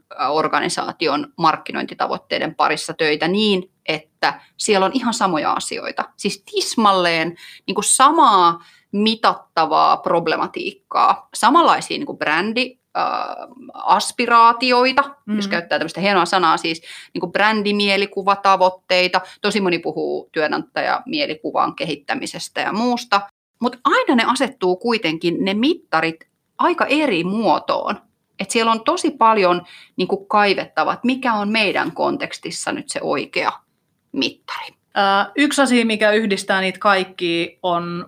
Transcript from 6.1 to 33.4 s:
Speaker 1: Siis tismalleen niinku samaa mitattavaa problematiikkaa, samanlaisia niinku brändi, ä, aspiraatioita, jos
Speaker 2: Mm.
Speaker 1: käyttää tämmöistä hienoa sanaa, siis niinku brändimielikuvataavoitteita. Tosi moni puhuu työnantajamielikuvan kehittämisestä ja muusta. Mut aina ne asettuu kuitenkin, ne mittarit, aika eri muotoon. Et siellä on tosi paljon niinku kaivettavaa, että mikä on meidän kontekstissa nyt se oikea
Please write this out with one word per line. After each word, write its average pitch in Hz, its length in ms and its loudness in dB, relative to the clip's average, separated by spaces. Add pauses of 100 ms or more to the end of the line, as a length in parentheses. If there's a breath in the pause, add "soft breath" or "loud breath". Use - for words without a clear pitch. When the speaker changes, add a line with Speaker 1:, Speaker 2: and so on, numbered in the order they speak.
Speaker 1:
Siis - 340 -6
tismalleen 175 840 2 (320 loud breath)
niinku 196 140 -4
samaa 226 800 4 (280 loud breath)
mitattavaa 160 1040 2
problematiikkaa, - 1400 -2
samanlaisia 220 640 2
niinku 143 200 -10
brändi, 214 600 -4 (200)
ä, 180 40 -2 (720)
aspiraatioita, 240 1300 2 (320)
jos 208 120 -2
Speaker 2:
Mm. 196 40 -10
Speaker 1:
käyttää 170 280 -2
tämmöistä 160 220 -6
hienoa 190 240 4
sanaa, 170 320 2
siis 165 240 -4 (320 loud breath)
niinku 175 140 -4 (840)
brändimielikuvataavoitteita. 185 1080 2 (200 loud breath)
Tosi 208 200 0
moni 175 180 0
puhuu 151 520 -6
työnantajamielikuvan 151 1400 -2
kehittämisestä - 880 -8
ja 147 120 -4
muusta. 233 480 -2 (400)
Mut 247 220 -2
aina 381 320 2
ne 233 160 4
asettuu 196 440 -2
kuitenkin, 175 720 -2
ne 190 80 0
mittarit, 196 760 -2 (300)
aika 311 280 0
eri 196 380 0
muotoon. 196 800 -2 (380)
Et 190 120 -8
siellä 226 200 2
on 220 120 -2
tosi 330 280 0
paljon 190 500 4 (340 loud breath)
niinku 185 300 -4
kaivettavaa, 190 680 0
että 190 120 -6
mikä 254 280 0
on 208 160 -2
meidän 208 420 0
kontekstissa 151 800 -4
nyt - 180 -8
se - 140 -8
oikea 160 480 -2 (600)